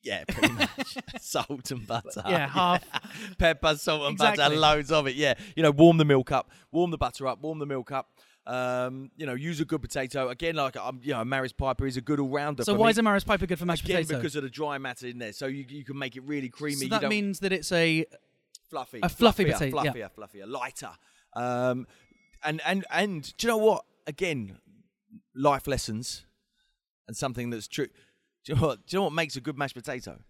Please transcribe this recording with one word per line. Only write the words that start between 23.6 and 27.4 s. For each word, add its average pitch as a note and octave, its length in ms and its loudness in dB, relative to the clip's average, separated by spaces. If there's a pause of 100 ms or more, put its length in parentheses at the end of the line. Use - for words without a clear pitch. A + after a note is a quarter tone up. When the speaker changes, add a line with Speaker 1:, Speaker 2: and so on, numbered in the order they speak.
Speaker 1:
Again, C#3+ 500 -4 (800)
life C3+ 320 2
lessons A#2+ 580 -6 (840)
and A2 80 -12
something A#2+ 360 -6